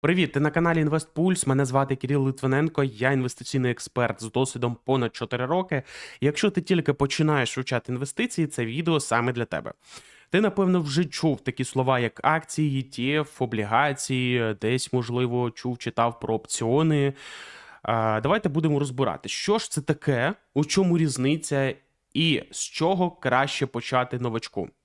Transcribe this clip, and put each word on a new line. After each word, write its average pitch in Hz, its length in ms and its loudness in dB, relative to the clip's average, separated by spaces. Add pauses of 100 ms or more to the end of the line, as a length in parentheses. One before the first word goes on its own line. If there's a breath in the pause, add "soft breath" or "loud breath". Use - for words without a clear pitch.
Привіт, 170 320 2
ти 143 80 0
на 151 100 4
каналі 165 300 2
Інвестпульс, 160 640 0
мене 135 180 2
звати 131 320 0
Кирил 139 260 0
Литвиненко, 135 640 0
я 127 280 0
інвестиційний 127 580 -2
експерт 120 520 -2
з 113 100 -10
досвідом 127 520 -2
понад 127 320 0
чотири 123 300 -4
роки. 160 360 -2 (380 loud breath)
Якщо 147 300 2
ти 196 100 -2
тільки 160 320 0
починаєш 143 640 0
вивчати 127 360 -4
інвестиції, 151 540 -2
це 127 180 -4
відео 151 360 0
саме 120 320 0
для 120 120 -2
тебе. 69 280 -6 (580 loud breath)
Ти, 180 100 4
напевно, 190 400 4
вже 151 240 0
чув 151 360 -2
такі 127 240 -4
слова, 131 340 2
як 117 260 -2
акції, 151 580 0
E - 180 -10
T 143 200 0
F, 147 220 -4
облігації, 123 1160 0
десь, 120 320 0
можливо, 123 580 0
чув, 123 280 -6
читав 117 420 -2
про 110 140 -2
опціони. 139 760 2 (720 loud breath)
А, 110 380 0
давайте 175 280 0
будемо 151 300 2
розбирати, 127 500 -2
що - 300 0
ж - 120 -6
це 156 100 -2
таке, 143 540 0 (200)
у 147 100 2
чому 175 340 2
різниця 139 760 0 (400)
і 160 360 2
з - 120 -8
чого 180 480 0
краще 135 560 0
почати 127 520 -2
новачку. 113 500 -4 (160)